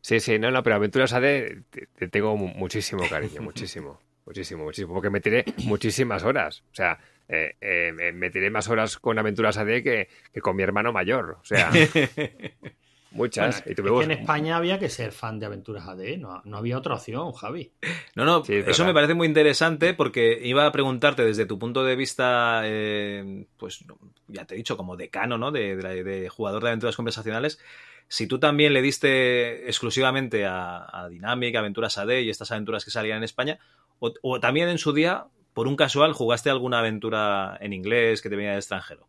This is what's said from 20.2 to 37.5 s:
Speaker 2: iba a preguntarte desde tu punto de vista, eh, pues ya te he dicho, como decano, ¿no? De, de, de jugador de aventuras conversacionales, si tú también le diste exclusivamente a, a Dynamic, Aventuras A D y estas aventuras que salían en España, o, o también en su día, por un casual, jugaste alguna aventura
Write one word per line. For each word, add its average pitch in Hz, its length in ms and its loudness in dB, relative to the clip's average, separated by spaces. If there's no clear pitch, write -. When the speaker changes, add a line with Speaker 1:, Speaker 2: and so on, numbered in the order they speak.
Speaker 2:
iba 135 220 4
a 147 60 4
preguntarte 135 520 2
desde 107 220 2
tu 98 120 -4
punto 120 240 -2
de 131 140 2
vista, 123 680 2
eh, 104 840 -4
pues - 300 -14
ya 98 160 -14
te - 100 -16
he 98 40 -8
dicho, 113 180 -4
como 90 220 -10
decano, 113 400 -4
¿no? 127 120 -2
De, 104 260 -2
de, 92 280 -6
de 95 240 -6
jugador 107 340 -4
de 117 60 0
aventuras 113 280 0
conversacionales, 113 640 -4
si - 200 -4
tú 127 120 -2
también 147 360 6
le 127 80 6
diste 127 840 2
exclusivamente 123 760 0
a, 90 480 -4
a 90 160 -10
Dynamic, 117 480 -4
Aventuras 107 400 -2
A 101 80 -4
D 127 160 2
y 117 80 0
estas 107 240 -6
aventuras 107 320 -4
que 107 60 -14
salían 110 280 -2
en 113 60 -4
España, 131 340 -4
o, 117 140 -2
o 127 180 -2
también 147 280 2
en 175 80 -2
su 151 160 0
día, 165 320 2
por 117 140 0
un 143 80 0
casual, 151 360 4
jugaste 120 380 2
alguna 123 300 2
aventura 107 800 0